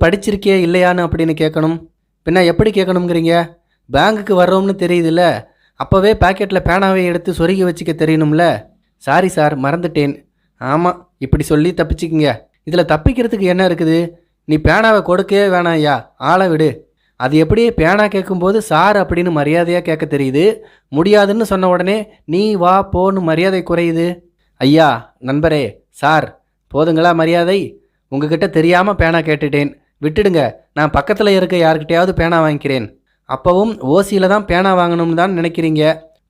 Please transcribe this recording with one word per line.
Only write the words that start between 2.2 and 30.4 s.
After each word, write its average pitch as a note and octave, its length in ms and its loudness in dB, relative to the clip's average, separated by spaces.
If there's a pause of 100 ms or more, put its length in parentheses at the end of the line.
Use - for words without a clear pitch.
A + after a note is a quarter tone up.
பின்ன F#3 140 2
எப்படி F3 260 2
கேட்கணுங்கிறீங்க? F3 840 0 (360)
பேங்குக்கு G3+ 380 0
வர்றோம்னு F#3+ 420 2
தெரியுதுல்ல, E3+ 720 0 (400)
அப்போவே F#3+ 280 2
பாக்கெட்ல F#3+ 480 0
பேனாவை F#3+ 440 0
எடுத்து F3 280 -4
சொருகி F3+ 420 0
வச்சுக்க E3+ 180 -6
தெரியணும்ல." D#3 680 0 (340)
"சாரி E3+ 320 0
சார், D3+ 300 0
மறந்துட்டேன்." D3 720 -4 (300)
ஆமா, E3 360 -2 (220)
இப்படி C3+ 240 -2
சொல்லி D#3 300 0
தப்பிச்சுக்குங்க. D#3+ 640 -2 (360)
இதுல E3 260 0
தப்பிக்கிறதுக்கு A#3 440 -2
என்ன F#3 280 0
இருக்குது? E3 400 0 (360)
நீ D3+ 120 -2
பேனாவை G3 460 2
கொடுக்கவே G3 540 0
வேணாம் F3 140 0
ஐயா, D3+ 460 -2
ஆளை F3+ 320 0
விடு. D#3 420 -2 (260)
அது C3 200 -2
எப்படி G#3 360 2
பேனா G3 340 2
கேட்கும்போது F#3+ 560 -2
சார் F#3 340 2
அப்படின்னு F3 340 0
மரியாதையா E3 500 0
கேட்க D#3 360 -4
தெரியுது, C#3+ 380 2 (340)
முடியாதுன்னு G3+ 580 2
சொன்ன F#3+ 220 0
உடனே G3 420 -2 (140)
நீ G3+ 300 0
வா F#3 380 2
போன்னு F#3+ 280 0
மரியாதை F3 420 0
குறையுது? E3+ 560 -2 (380)
ஐயா, C3+ 640 2
நண்பரே, C#3+ 540 -2 (140)
சார், D3 560 -2 (300)
போதுங்களா D#3+ 400 2
மரியாதை? E3+ 640 -2 (280)
உங்ககிட்ட D3+ 380 -2
தெரியாம F3 480 2
பேனா E3+ 240 0
கேட்டுட்டேன், D3 560 -2 (280)
விட்டுடுங்க. D#3 500 0 (200)